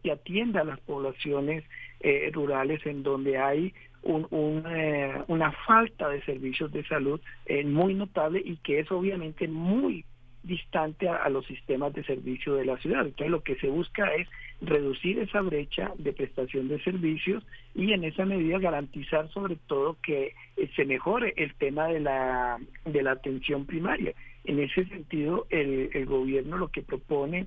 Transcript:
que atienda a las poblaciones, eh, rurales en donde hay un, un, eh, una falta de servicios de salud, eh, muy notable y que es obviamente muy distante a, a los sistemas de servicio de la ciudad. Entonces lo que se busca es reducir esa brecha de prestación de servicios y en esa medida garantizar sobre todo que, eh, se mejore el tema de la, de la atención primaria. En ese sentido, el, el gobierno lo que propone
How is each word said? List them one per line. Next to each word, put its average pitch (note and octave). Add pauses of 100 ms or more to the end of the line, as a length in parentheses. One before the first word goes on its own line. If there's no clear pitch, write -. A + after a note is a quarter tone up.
que E3
atienda F#3
a D#3
las C#3+
poblaciones, C#3+ (380)
eh, D3
rurales C#3+
en C#3+
donde C3+
hay D3 (300)
un, D#3+
un, D#3
eh, D3
una D#3+
falta A3
de C#3+
servicios C3+
de D3
salud, D3 (240)
eh, C#3+
muy D#3
notable F#3+
y E3+
que D3
es D#3
obviamente F3+
muy F3+ (380)
distante E3
a, E3+
a -
los C3+
sistemas C#3
de D3+
servicio B2+
de C3
la B2+
ciudad. D3
Entonces C#3+
lo E3
que C#3
se -
busca E3+
es F3 (320)
reducir D3+
esa G#3
brecha D3
de C#3+
prestación C3
de C#3+
servicios F3+ (320)
y G3+
en F#3
esa D#3+
medida F3+
garantizar D#3
sobre F#3+ (100)
todo D3
que, C#3 (240)
eh, -
se D3+
mejore F3+
el D3+
tema D3+
de E3
la, B2+ (280)
de D3
la C3+
atención C3+
primaria. F#3 (320)
En C#3+
ese D3
sentido, E3
el, C#3
el C3+
gobierno C3+
lo F3
que -
propone D3